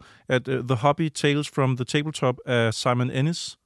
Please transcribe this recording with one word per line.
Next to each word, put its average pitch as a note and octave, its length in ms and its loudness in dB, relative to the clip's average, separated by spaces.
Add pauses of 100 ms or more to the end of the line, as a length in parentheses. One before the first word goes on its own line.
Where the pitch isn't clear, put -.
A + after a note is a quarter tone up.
(280)
at, B2+ 200 0
øh, C3 200 -2
The C3 80 2
Hobby D3 320 2
Tales D3 420 0
from C3 260 0
the B2 80 -4
Tabletop D3 520 -2 (100)
af A#2 280 2
Simon B2 360 0
Ennis D3+ 560 -2